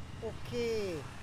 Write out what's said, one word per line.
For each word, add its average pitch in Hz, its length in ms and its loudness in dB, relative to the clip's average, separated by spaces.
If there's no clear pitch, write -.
Oke. 220 760 2